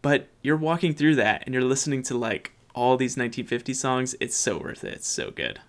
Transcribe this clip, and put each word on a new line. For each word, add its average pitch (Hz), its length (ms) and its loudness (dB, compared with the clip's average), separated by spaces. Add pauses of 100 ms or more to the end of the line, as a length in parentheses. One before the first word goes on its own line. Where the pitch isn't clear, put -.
But 143 260 2 (140)
you're 151 160 2
walking 160 380 2
through 151 200 6
that 110 300 2
and 131 80 -6
you're 127 100 2
listening 135 400 0
to, 127 140 -4
like, 113 340 -4 (240)
all 123 220 4
these 127 180 0
nineteen 120 300 -4
fifty 120 260 -4
songs. 127 480 -2
It's - 160 -4
so - 220 0
worth - 260 -10
it. - 120 -8
It's - 120 -10
so - 220 -4
good. - 400 -6